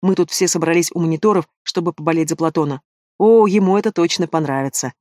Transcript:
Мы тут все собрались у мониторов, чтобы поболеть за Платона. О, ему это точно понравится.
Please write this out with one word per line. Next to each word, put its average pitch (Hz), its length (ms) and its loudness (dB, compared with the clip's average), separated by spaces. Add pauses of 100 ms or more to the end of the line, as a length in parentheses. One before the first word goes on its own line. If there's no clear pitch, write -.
Мы 190 120 2
тут 175 160 0
все 180 160 -2
собрались 165 440 0
у - 60 -6
мониторов, 170 500 0 (140)
чтобы 170 300 -6
поболеть 160 360 -2
за 160 60 -4
Платона. 156 480 -4 (360)
О, 220 280 6
ему 196 320 2
это 208 140 -2
точно 170 340 -2
понравится. 135 760 -4